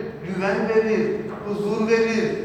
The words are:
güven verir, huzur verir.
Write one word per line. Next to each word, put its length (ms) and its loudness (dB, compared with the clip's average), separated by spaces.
güven 420 0
verir, 520 2
huzur 400 0
verir. 560 2